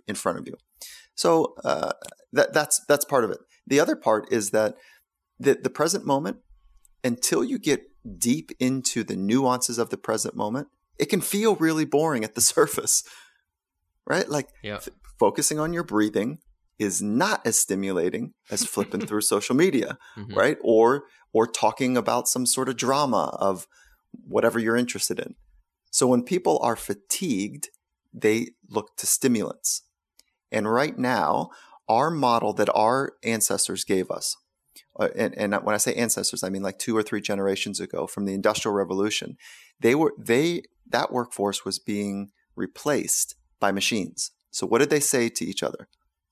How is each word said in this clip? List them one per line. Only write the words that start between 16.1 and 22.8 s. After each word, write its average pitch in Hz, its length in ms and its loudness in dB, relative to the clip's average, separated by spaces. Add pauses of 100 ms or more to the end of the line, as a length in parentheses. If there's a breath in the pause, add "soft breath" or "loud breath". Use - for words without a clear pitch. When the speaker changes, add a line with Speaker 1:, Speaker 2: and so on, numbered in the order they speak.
Speaker 1:
is 98 220 -2
not 127 460 0
as 113 120 0
stimulating 98 720 -2 (180)
as 101 140 -2
flipping - 360 -4
Speaker 2:
<laughs> 110 60 -8
Speaker 1:
through 107 140 -2
social - 340 0
media, 156 420 2 (200 loud breath)
Speaker 2:
Mm-hmm. 107 180 -14
Speaker 1:
right? 120 260 4
Or, 113 440 6 (260 loud breath)
or 110 160 4
talking 123 500 0
about 120 300 0
some 127 180 -2
sort 131 240 0
of 123 80 -6
drama 120 600 2